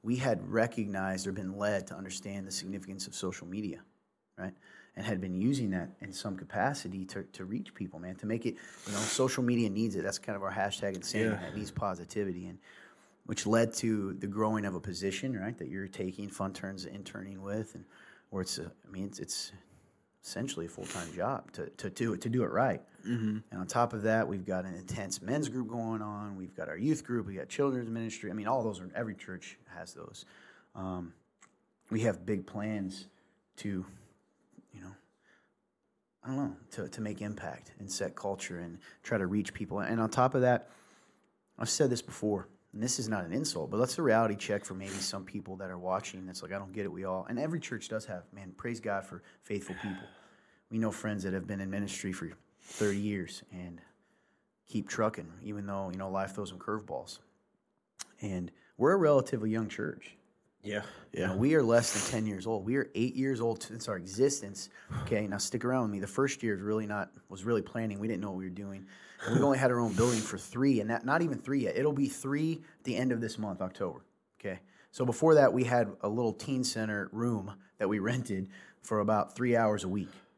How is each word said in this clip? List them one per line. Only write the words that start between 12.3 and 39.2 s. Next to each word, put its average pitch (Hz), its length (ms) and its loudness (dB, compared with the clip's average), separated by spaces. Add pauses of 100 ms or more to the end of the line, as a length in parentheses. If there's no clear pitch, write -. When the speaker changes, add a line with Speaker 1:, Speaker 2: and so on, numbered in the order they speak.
Speaker 1:
and 90 100 -10 (680)
which - 220 -4
led 117 280 6
to 104 400 2
the 95 120 -6
growing 107 380 2
of 95 100 -2
a 82 60 -4
position, 98 580 -2
right, 113 180 -4
that - 120 -8
you're 95 180 -6
taking, 95 400 -4
Fun 95 240 -2
Turns 95 340 -8
interning 98 560 -10
with, 104 340 -2
and - 100 -12 (460)
where 95 100 0
it's, - 160 -2
a, 78 60 -4 (220)
I - 60 -18
mean, 95 140 -4
it's, 98 140 -10
it's - 320 -6 (720)
essentially - 420 -4
a 82 40 -8
full-time 90 460 -8
job 107 380 -2
to, 71 160 -6
to - 200 -8
do 117 240 0
it, - 80 -2
to 117 80 -2
do 120 140 4
it - 80 2
right. 117 300 4 (260)
Speaker 2:
Mm-hmm. 110 300 2 (120)
Speaker 1:
And 98 100 -8
on 90 80 -2
top 120 260 4
of 104 100 -4
that, 110 240 6
we've 92 180 -4
got 92 200 0
an 90 100 -6
intense 95 460 -6
men's 139 280 0
group 120 200 -4
going 113 340 -2
on. 104 320 -6
We've 92 200 -10
got 80 140 -6
our 78 80 -6
youth 151 260 2
group. 117 220 -2
We 98 100 -6
got 76 140 -6
children's 127 400 2
ministry. 113 400 -4
I 87 40 -4
mean, 104 140 -4
all 127 140 4
those 107 180 -2
are, 92 140 -10
every 110 220 -4
church - 420 -12 (180)
has 85 180 -12
those. - 320 -14 (500)
Um, 90 380 -6 (760)
we 110 120 2
have 104 240 2
big 98 200 0
plans 104 640 -4 (500)
to, 95 260 -2 (880)
you 95 80 -16
know, 95 100 -12 (1300)
I - 40 -10
don't 131 100 -2
know, 92 180 -2 (160)
to, 98 180 -6
to - 120 -8
make 107 200 -4
impact 104 580 -6
and 98 120 -10
set - 240 -2
culture 95 440 -4
and 87 180 -8 (240)
try 117 160 0
to 98 80 4